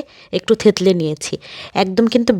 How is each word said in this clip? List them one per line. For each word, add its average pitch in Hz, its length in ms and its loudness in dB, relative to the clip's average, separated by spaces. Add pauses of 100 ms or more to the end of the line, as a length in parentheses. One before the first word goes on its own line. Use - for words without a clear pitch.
(320)
একটু 175 220 -2
থেতলে 190 400 2
নিয়েছি, 156 400 -4 (480)
একদম 190 300 0
কিন্তু 240 280 2